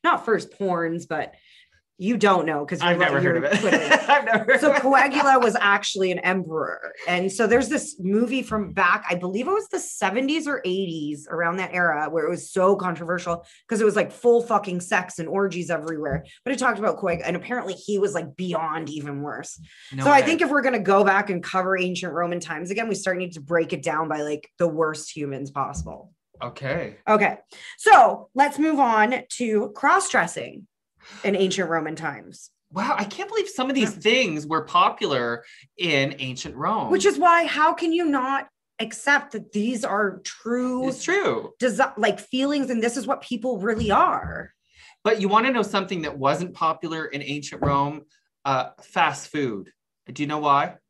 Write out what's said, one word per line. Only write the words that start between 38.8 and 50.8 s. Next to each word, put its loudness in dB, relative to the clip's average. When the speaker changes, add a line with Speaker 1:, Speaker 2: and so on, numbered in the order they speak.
Speaker 1:
that -12
these -2
are -2
true -4
Speaker 2:
It's -6
true. -2
Speaker 1:
desi-, 0
like, 2
feelings, -2
and 0
this -2
is -6
what -2
people -6
really -2
are? 0
Speaker 2:
But 2
you 2
wanna 6
know 2
something -2
that -6
wasn't 0
popular -4
in -8
ancient -8
Rome? 0
Uh, 0
fast -2
food. -4
Do -8
you -2
know -4
why? 2